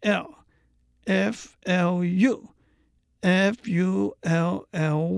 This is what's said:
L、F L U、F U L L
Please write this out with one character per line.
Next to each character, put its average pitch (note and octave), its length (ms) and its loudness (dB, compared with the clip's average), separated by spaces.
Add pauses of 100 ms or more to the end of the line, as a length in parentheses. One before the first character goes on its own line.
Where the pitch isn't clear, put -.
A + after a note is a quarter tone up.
L、 G#3 340 -2 (680)
F G3 440 -2 (140)
L F3+ 420 0
U、 F#3 500 0 (680)
F G3 360 2 (140)
U F#3 500 0
L E3+ 500 -2
L D#3 280 -2 (200)